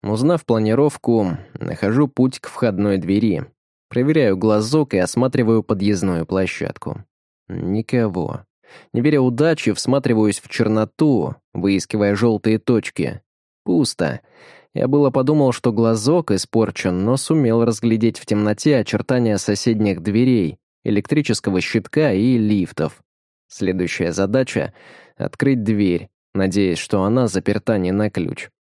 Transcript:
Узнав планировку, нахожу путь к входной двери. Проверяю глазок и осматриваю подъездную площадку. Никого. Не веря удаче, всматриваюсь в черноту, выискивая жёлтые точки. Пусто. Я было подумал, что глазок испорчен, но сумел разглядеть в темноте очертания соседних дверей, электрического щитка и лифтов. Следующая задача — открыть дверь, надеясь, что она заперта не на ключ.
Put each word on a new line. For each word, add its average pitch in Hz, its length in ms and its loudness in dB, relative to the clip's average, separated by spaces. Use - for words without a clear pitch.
Узнав 123 420 0
планировку, 113 920 0
нахожу 127 560 -2
путь 127 300 -2
к - 100 -18
входной 101 480 0
двери. 95 480 0
Проверяю 127 480 2
глазок 110 560 0
и 101 40 2
осматриваю 113 680 0
подъездную 95 640 -2
площадку. - 800 -6
Никого. 92 960 -4
Не 120 80 0
веря 143 200 2
удаче, 127 520 0
всматриваюсь 113 640 0
в - 100 -20
черноту, 107 840 0
выискивая 101 640 0
жёлтые 110 440 0
точки. - 600 -2
Пусто. 131 580 -2
Я - 140 -2
было 139 240 4
подумал, 135 420 2
что - 180 0
глазок 113 600 2
испорчен, 95 720 -2
но 120 140 0
сумел 120 460 2
разглядеть 113 560 0
в - 60 -20
темноте 107 520 2
очертания 117 600 0
соседних 104 640 0
дверей, 104 580 0
электрического 104 800 0
щитка 131 500 0
и 117 260 2
лифтов. 101 640 -2
Следующая 90 640 -4
задача — 101 640 -2
открыть 127 460 -2
дверь, 101 460 0
надеясь, 95 420 0
что - 260 -2
она 117 240 2
заперта 101 520 -2
не 90 120 -2
на 104 200 -2
ключ. - 380 -8